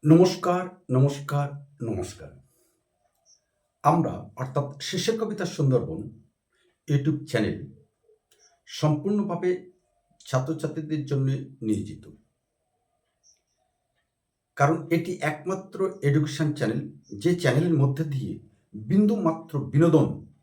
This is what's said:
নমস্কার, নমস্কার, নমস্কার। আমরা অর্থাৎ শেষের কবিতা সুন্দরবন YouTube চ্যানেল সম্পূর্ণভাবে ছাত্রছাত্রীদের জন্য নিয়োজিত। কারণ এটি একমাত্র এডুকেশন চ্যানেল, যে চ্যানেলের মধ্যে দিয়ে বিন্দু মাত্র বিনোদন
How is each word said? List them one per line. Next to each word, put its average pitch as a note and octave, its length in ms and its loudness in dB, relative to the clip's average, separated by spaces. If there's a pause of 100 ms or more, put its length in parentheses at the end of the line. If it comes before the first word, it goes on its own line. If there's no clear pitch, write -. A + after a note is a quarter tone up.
নমস্কার, F3 840 4
নমস্কার, C#3+ 600 0 (280)
নমস্কার। F2+ 600 -10 (1400)
আমরা C#3 520 2
অর্থাৎ - 460 -6
শেষের G#3+ 380 -2
কবিতা G#3 260 -6
সুন্দরবন - 800 -2 (640)
YouTube C#3+ 380 0
চ্যানেল G#2 480 -4 (920)
সম্পূর্ণভাবে F3+ 1040 -2 (480)
ছাত্রছাত্রীদের D3+ 840 -4
জন্য C3+ 260 0 (300)
নিয়োজিত। - 480 -4 (2500)
কারণ C#3+ 360 2
এটি - 300 0
একমাত্র F#3 800 -6
এডুকেশন C#3+ 520 2
চ্যানেল, A2+ 360 -4 (300)
যে F3 200 2
চ্যানেলের D#3 340 2
মধ্যে C#3 300 2
দিয়ে C#3 360 -6 (340)
বিন্দু F#3 420 2
মাত্র D#3+ 440 -2
বিনোদন C3+ 680 2 (160)